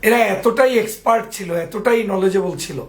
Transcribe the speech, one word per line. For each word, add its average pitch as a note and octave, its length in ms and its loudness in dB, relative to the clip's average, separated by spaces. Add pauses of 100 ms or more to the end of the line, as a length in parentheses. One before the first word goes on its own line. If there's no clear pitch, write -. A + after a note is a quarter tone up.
এরা A3+ 160 4
এতটাই A#3 600 2
এক্সপার্ট A3 520 0
ছিল, F3 240 -8
এতটাই G#3+ 480 0
নলেজেবল F#3+ 540 0
ছিল - 320 -10